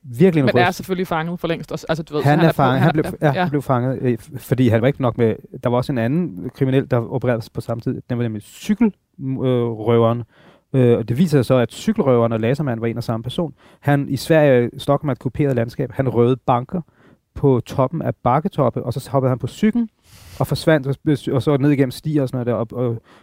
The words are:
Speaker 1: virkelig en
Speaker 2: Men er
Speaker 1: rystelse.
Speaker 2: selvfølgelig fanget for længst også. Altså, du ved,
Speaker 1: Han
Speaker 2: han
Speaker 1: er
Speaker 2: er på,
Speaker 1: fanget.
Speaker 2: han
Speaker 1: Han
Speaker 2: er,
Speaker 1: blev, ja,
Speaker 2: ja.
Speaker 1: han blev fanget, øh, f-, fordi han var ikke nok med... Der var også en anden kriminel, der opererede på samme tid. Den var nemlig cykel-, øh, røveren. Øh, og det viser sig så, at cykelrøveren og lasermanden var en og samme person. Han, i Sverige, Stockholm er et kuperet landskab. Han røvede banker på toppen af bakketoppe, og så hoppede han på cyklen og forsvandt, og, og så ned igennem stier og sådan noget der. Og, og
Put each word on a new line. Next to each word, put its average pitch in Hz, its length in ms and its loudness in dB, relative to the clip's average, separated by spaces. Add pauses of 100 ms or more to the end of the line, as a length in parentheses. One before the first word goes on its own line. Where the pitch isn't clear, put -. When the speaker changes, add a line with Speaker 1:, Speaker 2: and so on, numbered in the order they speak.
Speaker 1:
virkelig 151 380 2
en 131 60 4
Speaker 2:
Men - 100 2
er 165 60 4
Speaker 1:
rystelse. 180 140 0
Speaker 2:
selvfølgelig 185 300 -6
fanget 170 340 -6
for 165 80 -6
længst 160 240 -6
også. - 160 -10
Altså, 165 140 -2
du 147 120 -12
ved, 147 80 -2
Speaker 1:
Han 143 160 4
Speaker 2:
han 180 60 4
Speaker 1:
er 165 40 6
Speaker 2:
er 151 40 2
på, - 40 -4
Speaker 1:
fanget. 131 240 2
Speaker 2:
han - 20 2
Speaker 1:
Han 156 60 4 (100)
Speaker 2:
er, 147 120 0
Speaker 1:
blev, - 120 -10
ja, 160 120 2
Speaker 2:
ja. 185 60 -2
Speaker 1:
han 180 100 -2
blev 143 120 -2
fanget, 127 400 -2
øh, 123 180 0
f-, - 180 -16
fordi 127 300 0
han 110 120 2
var - 60 0
ikke 139 160 0
nok 120 160 -2
med... 113 160 2 (280)
Der 127 80 0
var 123 60 0
også 123 160 -2
en 127 60 -2
anden 120 560 -4
kriminel, 131 360 0
der 117 220 -2
opererede 120 300 -2 (120)
på 135 60 -8
samme 117 200 -8
tid. - 300 -6
Den 120 80 -4
var 120 60 -2
nemlig 107 180 -8
cykel-, - 500 -2 (280)
øh, 127 420 -2
røveren. 117 600 2 (520)
Øh, 123 240 6
og 110 100 -6
det 120 100 -2
viser 151 200 4
sig 120 60 2
så, 131 100 2
at 120 180 2
cykelrøveren 123 600 2
og 113 80 -2
lasermanden 120 400 -2
var 117 60 -4
en 117 100 -4
og 117 80 -6
samme 113 200 -4
person. 143 300 -6 (260)
Han, 143 280 0
i - 80 -4
Sverige, 139 640 4
Stockholm 143 300 -2
er 131 40 0
et - 60 -6
kuperet 139 380 -2
landskab. 120 360 -4
Han 135 160 -2
røvede 120 280 2
banker 131 440 -2 (540)
på 131 320 2
toppen 139 360 -2
af 120 120 -4
bakketoppe, 135 680 0
og 127 100 -6
så - 180 -10
hoppede 131 180 0
han 123 100 -2
på 123 80 -8
cyklen 220 420 -2 (520)
og 139 60 0
forsvandt, 147 400 2
og, 135 80 -2 (400)
og 123 80 0
så 147 140 2
ned 139 140 2
igennem 135 200 2
stier 147 320 -4
og 127 60 -2
sådan 123 180 -4
noget 113 240 -2
der. - 60 -10
Og, 123 100 -2
og 113 160 -6 (200)